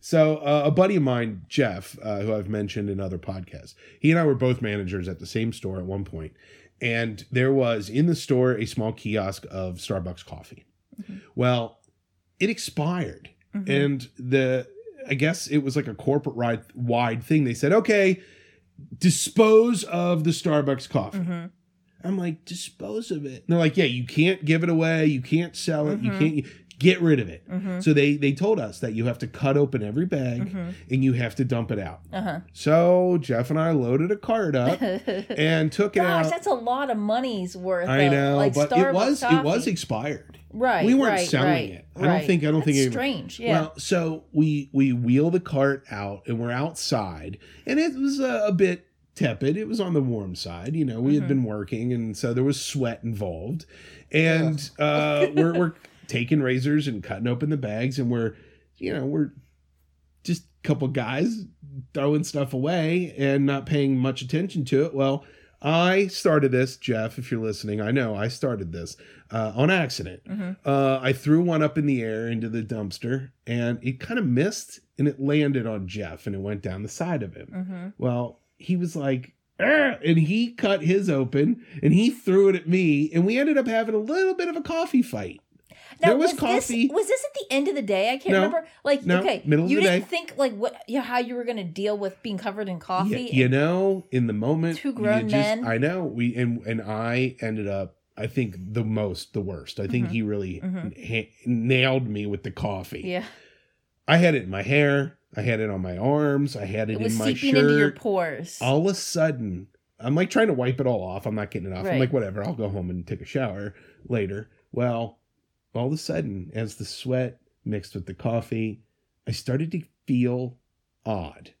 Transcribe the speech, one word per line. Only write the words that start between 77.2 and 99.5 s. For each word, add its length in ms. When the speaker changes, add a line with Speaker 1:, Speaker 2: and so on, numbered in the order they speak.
Speaker 1:
of 100
him. 180
Speaker 2:
Mm-hmm. 360
Speaker 1:
Well, 400
he 200
was 180
like, 400
"Arr!" 460
and 140
he 340
cut 300
his 280
open, 540
and 100
he 180
threw 380
it 60
at 140
me, 440
and 140
we 100
ended 220
up 80
having 300
a 20
little 360
bit 140
of 60
a 80
coffee 400
fight. 380
Speaker 2:
Now, 100
Speaker 1:
There 80
was 140
Speaker 2:
was 80
Speaker 1:
coffee. 460
Speaker 2:
this, 80
was 140
this 160
at 100
the 180
end 140
of 80
the 80
day? 300
I 60
can't 140
Speaker 1:
No. 120
Speaker 2:
remember. 240
Like, 200
Speaker 1:
No. 140
Speaker 2:
okay, 260
Speaker 1:
Middle 200
of 60
Speaker 2:
you 80
Speaker 1:
the 40
Speaker 2:
didn't 200
Speaker 1:
day. 40
Speaker 2:
think, 300
like, 180
what, 220
you 120
know, 60
how 140
you 160
were 80
gonna 220
deal 340
with 240
being 160
covered 300
in 60
Speaker 1:
Y-, 60
Speaker 2:
coffee? 520
Speaker 1:
you 160
know, 640
in 160
the 40
moment, 460
Speaker 2:
Two 120
Speaker 1:
you 40
Speaker 2:
grown 340
Speaker 1:
just, 40
Speaker 2:
men. 340
Speaker 1:
I 120
know. 260
We, 320
and, 300
and 160
I 580
ended 260
up, 300
I 120
think, 260
the 100
most, 480
the 80
worst. 400